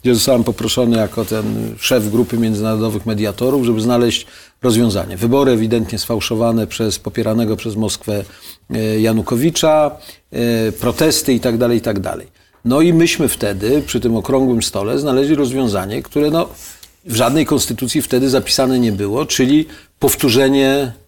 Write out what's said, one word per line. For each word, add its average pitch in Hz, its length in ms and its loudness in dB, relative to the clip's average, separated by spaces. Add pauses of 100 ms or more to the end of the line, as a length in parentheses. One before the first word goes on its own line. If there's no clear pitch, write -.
gdzie 123 120 4
zostałem 120 280 2
poproszony 117 540 0
jako 107 280 -2
ten 110 540 -4
szef 110 320 0
grupy 120 260 0
międzynarodowych 110 680 -2
mediatorów, 113 600 0
żeby 110 160 2
znaleźć 120 440 2 (360)
rozwiązanie. 104 560 0
Wybory 127 340 2
ewidentnie 110 480 0
sfałszowane 113 680 -2
przez 110 320 -4
popieranego 110 580 -2
przez 107 180 -8
Moskwę, 104 480 -4 (500)
e, 110 260 -2
Janukowicza, 139 920 2 (400)
e, 113 400 0
protesty 135 600 0
i 110 60 2
tak 117 180 0
dalej, 120 200 2
i - 40 0
tak 101 180 -2
dalej. 92 280 -8 (380)
No 131 160 2
i 170 120 6
myśmy 165 340 2
wtedy 110 580 -2
przy 123 140 -4
tym 113 160 0
okrągłym 123 480 0
stole 107 360 -4
znaleźli 143 360 2
rozwiązanie, 123 680 -2
które, 147 280 0
no, 135 180 -2 (560)
w 127 100 -8
żadnej 127 300 2
konstytucji 131 560 -2
wtedy 131 280 0
zapisane 131 500 0
nie 117 120 2
było, 104 340 -4
czyli 147 400 2 (340)
powtórzenie 135 920 2 (160)